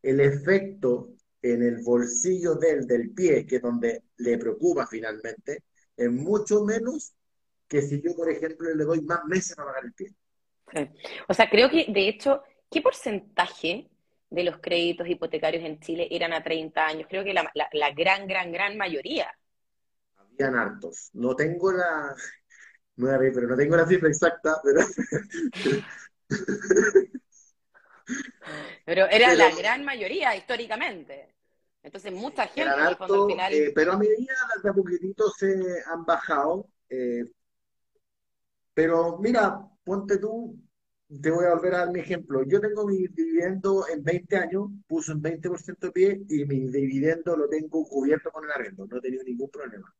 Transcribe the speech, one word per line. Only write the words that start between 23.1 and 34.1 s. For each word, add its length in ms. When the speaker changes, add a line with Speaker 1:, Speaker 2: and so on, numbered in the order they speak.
Speaker 1:
a 40
reír, 160
pero 140
no 100
tengo 180
la 120
cifra 220
exacta, 540
pero 160
<laughs> 880
Speaker 2:
Pero 220
era 240
Speaker 1:
Pero 60
Speaker 2:
la 160
gran 300
mayoría, 540
históricamente. 1000
Entonces, 300
mucha 340
gente, 140
Speaker 1:
eran 180
Speaker 2:
en 80
el 80
fondo, 180
al 60
Speaker 1:
hartos, 140
Speaker 2:
final 200
Speaker 1:
eh, 220
pero 160
a 60
medida 360